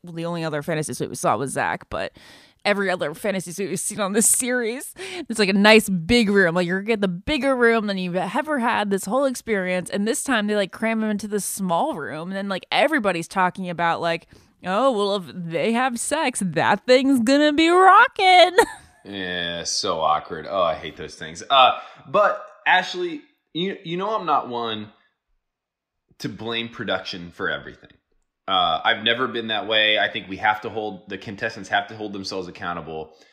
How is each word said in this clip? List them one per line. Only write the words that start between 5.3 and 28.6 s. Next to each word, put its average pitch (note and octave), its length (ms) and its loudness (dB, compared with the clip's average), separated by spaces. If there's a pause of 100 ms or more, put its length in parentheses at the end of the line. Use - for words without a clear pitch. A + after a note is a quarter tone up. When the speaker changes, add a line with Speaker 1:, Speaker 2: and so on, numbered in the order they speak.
Speaker 1:
like, G3 100 2
a F#3+ 40 2
nice G#3+ 360 8
big G3 400 2
room. G3 260 6
Like, F3+ 120 2
you're F#3 140 -2
gonna G3+ 60 -8
get A3 140 0
the G3+ 60 0
bigger B3+ 480 0
room A3+ 320 2
than G3 100 -2
you've F3+ 180 -4
ever B3 440 -2
had G#3+ 320 0
this F#3+ 140 -2
whole C4 200 0
experience. F#3 640 -4
And G3+ 180 -2
this C#4+ 160 -4
time G#3+ 240 0
they, G#3 80 0
like, G3 160 0
cram A3+ 320 -2
him G#3+ 60 -2
into G#3+ 180 -4
this G3+ 160 -4
small G3 520 -2
room. D3+ 340 -10
And G3 80 -8
then, G3 100 -6
like, F#3+ 240 -6
everybody's G3 560 2
talking F3+ 420 -2
about, E3 300 -2
like, E3+ 280 -4 (380)
"Oh, A3+ 260 2
well, G3+ 260 0
if F#3+ 60 -6 (100)
they E3+ 400 -2
have A#3+ 260 0
sex, C#4+ 460 -2
that D#3 400 2
thing's C4 360 6
gonna C#4+ 320 4
be D#4+ 160 4
rocking." F#4 920 8
<laughs> - 40 8 (400)
Speaker 2:
Yeah, F2+ 600 -6
so F2+ 340 -2
awkward. D#2 500 0
Oh, F#2+ 120 0
I D#2+ 140 2
hate D#2+ 200 -12
those D#2 200 -14
things. E2 340 -14
Uh, B2+ 280 6 (300)
but F#3+ 340 2 (240)
Ashley, F3+ 540 0 (320)
you, F3+ 320 -4
you E3+ 140 -8
know G#3 200 -4
I'm F#3 80 -6
not B2+ 220 0
one A2+ 460 -6 (1300)
to C3 100 -8
blame A#2 400 -8
production F#2+ 600 -8
for F2+ 180 -6
everything. C#2 400 -10 (580)
Uh, F2 340 0